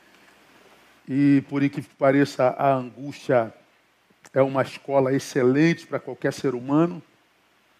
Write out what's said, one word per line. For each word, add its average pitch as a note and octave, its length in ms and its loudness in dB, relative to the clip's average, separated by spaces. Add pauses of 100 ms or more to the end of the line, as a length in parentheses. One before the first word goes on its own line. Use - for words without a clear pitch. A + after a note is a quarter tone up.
(1080)
E, C#3 400 4
por C#3 140 -2
incrível C#3 280 -4
que - 60 -20
pareça, C#3 540 2
a C#3 220 0
angústia B2 800 -2 (800)
é C3 100 0
uma C3+ 200 0
escola C3+ 500 -2
excelente C#3 720 0
para C#3 120 -8
qualquer C3+ 340 -6
ser C3 220 -4
humano. D3+ 480 -2 (760)